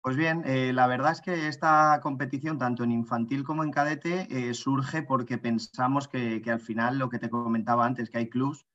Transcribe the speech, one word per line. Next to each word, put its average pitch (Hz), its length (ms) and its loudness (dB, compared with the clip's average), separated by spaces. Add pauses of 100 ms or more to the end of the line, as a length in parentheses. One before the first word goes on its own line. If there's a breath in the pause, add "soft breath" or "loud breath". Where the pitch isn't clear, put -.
Pues 131 160 -2
bien, 165 280 2
eh, 131 300 2
la 127 120 6
verdad 131 260 2
es 165 100 -6
que 165 260 -2
esta 151 540 6
competición, 143 560 -4
tanto 123 260 -2
en 120 80 2
infantil 117 500 0
como 156 220 -2
en 151 60 -2
cadete, 151 600 -2
eh, 123 220 -2
surge 135 500 -2
porque 127 360 -2
pensamos 127 720 0
que, 117 340 -4
que 117 80 -4
al 117 100 0
final 117 380 -2
lo 131 100 0
que 117 100 -6
te 117 120 -6
comentaba 117 560 2
antes, 123 240 -2
que 117 80 -4
hay 117 100 -2
clubs 139 460 -2